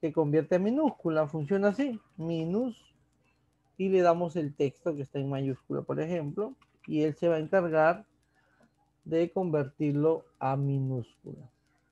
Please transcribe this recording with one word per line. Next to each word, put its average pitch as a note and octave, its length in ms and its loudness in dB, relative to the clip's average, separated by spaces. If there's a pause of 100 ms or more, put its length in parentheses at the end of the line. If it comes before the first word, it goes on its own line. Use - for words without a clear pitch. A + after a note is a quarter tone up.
que D#3+ 100 -2
convierte D#3 440 2
a F3 40 4
minúscula, F#3+ 680 0
funciona G3 420 0
así, A#3+ 280 -2 (200)
minus, E3+ 580 -2 (1000)
y F#3+ 100 0
le F#3+ 140 4
damos E3+ 340 2
el D3 180 -2
texto D3 420 -2
que C#3 80 -6
está C#3 160 -8
en C#3 100 -4
mayúscula, C3+ 540 -4
por C#3 180 -4
ejemplo, E3+ 540 -4 (300)
y D#3 180 0
él D3+ 120 0
se E3+ 140 0
va D#3+ 60 4
a D#3 40 0
encargar E3 680 2 (1000)
de E3 260 0
convertirlo D3+ 920 0 (140)
a C3+ 180 -2
minúscula, C3+ 920 -4 (420)